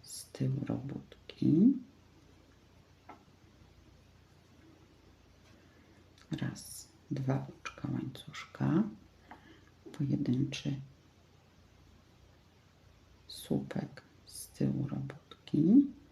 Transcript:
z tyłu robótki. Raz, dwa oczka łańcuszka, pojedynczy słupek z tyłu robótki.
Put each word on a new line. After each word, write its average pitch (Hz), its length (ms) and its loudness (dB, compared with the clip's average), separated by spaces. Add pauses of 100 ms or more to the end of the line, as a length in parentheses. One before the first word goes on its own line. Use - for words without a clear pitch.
z - 240 -14
tyłu 131 400 -2
robótki. 139 1120 2 (4000)
Raz, - 560 -8 (240)
dwa 135 360 -2
oczka - 460 -10
łańcuszka, - 920 -2 (1120)
pojedynczy 135 840 0 (2500)
słupek - 760 -6 (240)
z - 220 -16
tyłu 135 400 0
robótki. 151 1000 4 (240)